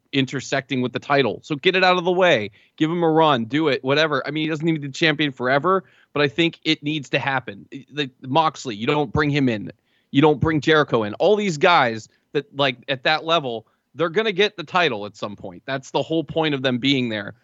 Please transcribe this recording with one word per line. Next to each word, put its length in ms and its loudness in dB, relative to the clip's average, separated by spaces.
intersecting 680 -2
with 140 -4
the 40 -8
title. 440 0
So 120 -8
get 220 0
it 80 2
out 140 4
of 60 -2
the 80 0
way. 380 2
Give 140 0
him 120 -2
a 80 2
run. 340 4
Do 240 -2
it. 160 -2
Whatever. 420 0
I 40 -6
mean, 140 -4
he 40 -2
doesn't 160 -4
need 80 2
to 80 -2
be 60 -10
the 60 -10
champion 400 0
forever, 520 0
but 80 0
I 60 2
think 360 -2
it 180 0
needs 280 -6
to 80 0
happen. 520 -6
The 400 -10
Moxley, 520 -2
you 120 -6
don't 260 0
bring 160 0
him 220 2
in. 200 -4
You 100 4
don't 180 6
bring 220 2
Jericho 400 2
in. 120 -4
All 220 2
these 220 -2
guys 500 2
that, 240 -6
like, 220 0
at 140 -4
that 220 0
level, 420 -2
they're 140 0
gonna 240 0
get 240 0
the 60 -10
title 420 0
at 120 -12
some 180 -8
point. 320 -16
That's 240 -8
the 120 0
whole 200 -2
point 320 -2
of 80 -4
them 160 0
being 300 0
there, 340 -8